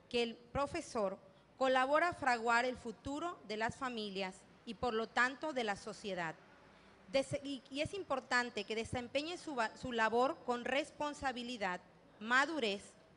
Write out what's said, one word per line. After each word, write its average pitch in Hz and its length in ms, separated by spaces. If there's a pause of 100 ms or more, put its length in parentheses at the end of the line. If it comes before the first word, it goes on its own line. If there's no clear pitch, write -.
(100)
que 240 120
el 233 120
profesor 254 840 (380)
colabora 262 520
a 339 60
fraguar 240 520
el 247 100
futuro 294 640 (100)
de 214 80
las 226 200
familias 208 680 (240)
y, 226 80
por 247 180
lo 220 140
tanto, 262 480
de 240 100
la 208 100
sociedad. 180 600 (760)
Dese-, 269 320
y, 269 280
y 269 100
es 311 140
importante 254 720
que 220 100
desempeñe 254 640
su 311 160
va-, 226 200
su 254 180
labor 233 520
con 240 220
responsabilidad, 247 1120 (400)
madurez, 247 600 (340)